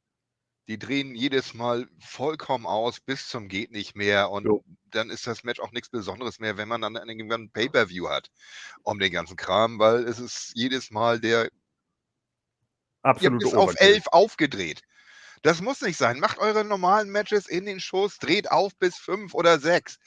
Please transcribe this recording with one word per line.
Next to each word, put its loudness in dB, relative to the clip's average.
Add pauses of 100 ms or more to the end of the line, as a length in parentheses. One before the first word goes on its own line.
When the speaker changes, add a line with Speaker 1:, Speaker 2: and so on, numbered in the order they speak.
(680)
Speaker 1:
Die -6
drehen -4
jedes -2
Mal -4 (140)
vollkommen -6
aus, -2
bis -8
zum -10
geht -6
nicht -10
mehr. 2
Und -4
Speaker 2:
Jo. 2 (260)
Speaker 1:
dann -2
ist -10
das -6
Match -6
auch -10
nichts -10
Besonderes -6
mehr, -4
wenn -8
man -4
dann -6
irgendwann -8
ein -20
Pay-Per-View 0
hat -6 (520)
um -4
den 0
ganzen -6
Kram, 0
weil 6
es -6
ist -12
jedes -4
Mal 0
der, 2
ihr -4
habt 4
Speaker 2:
Absolute -
Speaker 1:
bis 0
auf 6
Speaker 2:
Overkill. 6
Speaker 1:
elf 0
aufgedreht. 2 (600)
Das 4
muss -6
nicht -4
sein. 2
Macht 0
eure 2
normalen 2
Matches -2
in -4
den -8
Shows, -2
dreht 0
auf 2
bis 0
fünf -8
oder 6
sechs, 0